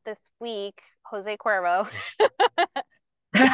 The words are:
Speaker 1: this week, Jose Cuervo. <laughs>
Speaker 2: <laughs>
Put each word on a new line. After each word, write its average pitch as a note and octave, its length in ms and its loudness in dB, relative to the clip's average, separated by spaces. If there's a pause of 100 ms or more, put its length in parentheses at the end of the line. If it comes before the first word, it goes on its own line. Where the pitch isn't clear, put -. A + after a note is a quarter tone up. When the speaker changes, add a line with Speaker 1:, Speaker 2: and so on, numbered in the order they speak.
Speaker 1:
this G#3+ 240 -16 (100)
week, G#3 420 -10 (220)
Jose G#3 340 -10
Cuervo. F#3+ 500 0 (320)
<laughs> G#4+ 100 6 (1040)
Speaker 2:
<laughs> G3+ 60 2 (140)